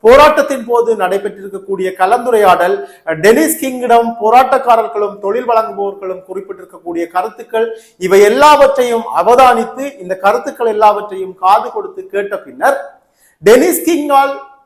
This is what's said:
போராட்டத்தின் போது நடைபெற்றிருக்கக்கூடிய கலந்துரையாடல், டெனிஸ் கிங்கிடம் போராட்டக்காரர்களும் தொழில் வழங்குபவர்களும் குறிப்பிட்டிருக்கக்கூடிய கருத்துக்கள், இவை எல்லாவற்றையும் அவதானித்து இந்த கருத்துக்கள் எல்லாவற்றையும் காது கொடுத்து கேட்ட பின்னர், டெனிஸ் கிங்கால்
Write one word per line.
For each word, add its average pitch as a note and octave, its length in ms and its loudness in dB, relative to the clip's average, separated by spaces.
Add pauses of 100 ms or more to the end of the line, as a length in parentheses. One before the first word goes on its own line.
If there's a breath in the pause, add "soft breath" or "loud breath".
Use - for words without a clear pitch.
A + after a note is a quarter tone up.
போராட்டத்தின் C#4 640 4
போது A#3 320 -2
நடைபெற்றிருக்கக்கூடிய F#3+ 1000 -6
கலந்துரையாடல், G3 880 0 (160 loud breath)
டெனிஸ் A3 600 0
கிங்கிடம் B3 440 0 (120)
போராட்டக்காரர்களும் A3+ 960 0
தொழில் A3 300 -6
வழங்குபவர்களும் G3 800 -4
குறிப்பிட்டிருக்கக்கூடிய F3+ 760 -10
கருத்துக்கள், A3+ 720 -6 (200 loud breath)
இவை F#3 220 2
எல்லாவற்றையும் A#3+ 840 4 (140)
அவதானித்து A#3+ 840 0
இந்த F#3 160 -6
கருத்துக்கள் A#3 500 -2
எல்லாவற்றையும் G#3 680 -2
காது A3 360 0
கொடுத்து G3 360 -12
கேட்ட G3+ 300 -6
பின்னர், - 640 -6 (440)
டெனிஸ் C4 460 4
கிங்கால் C#4 440 0 (300)